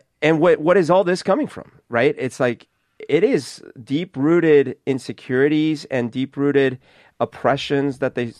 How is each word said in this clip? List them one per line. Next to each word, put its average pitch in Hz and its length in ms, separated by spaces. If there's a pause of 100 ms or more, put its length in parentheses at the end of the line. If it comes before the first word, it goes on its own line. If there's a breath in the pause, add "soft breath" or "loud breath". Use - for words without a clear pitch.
(220)
and 151 180
what, 165 200
what 170 160
is 170 120
all 185 160
this 180 180
coming 247 260
from, - 240 (160)
right? 117 280
It's 127 240
like, 123 280 (400)
it 165 160
is 220 380 (200)
deep-rooted 147 960 (100)
insecurities 143 1000
and 120 260
deep-rooted 135 680 (400 soft breath)
oppressions 139 800
that 131 160
they, 123 120 (140)